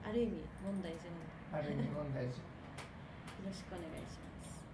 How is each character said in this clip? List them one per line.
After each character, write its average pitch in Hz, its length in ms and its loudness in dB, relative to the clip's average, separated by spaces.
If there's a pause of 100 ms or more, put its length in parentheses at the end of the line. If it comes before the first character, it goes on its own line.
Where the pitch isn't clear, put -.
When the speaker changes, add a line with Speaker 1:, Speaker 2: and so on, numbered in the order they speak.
Speaker 1:
う - 20 -2
ん。 214 40 0
あ - 20 2
る 240 100 10
意 226 40 10
味、 185 180 2 (180)
問 196 200 2
題 165 100 0
児 165 60 -2 (560)
な 151 80 4
ん 147 40 2
で。 147 40 2
Speaker 2:
あ - 20 4
る - 0 -
意 143 100 4
味、 135 80 4
問 147 240 2
題 127 120 4
児。 127 120 0
Speaker 1:
<laughs> - 0 -
よ - 60 -6 (1000)
ろ 190 60 2
し - 120 -4
く 185 100 -4
お - 40 -2
願 170 40 -2 (160)
い - 80 -2
し - 140 -6
ま - 100 -6 (140)
す。 - 180 -4 (120)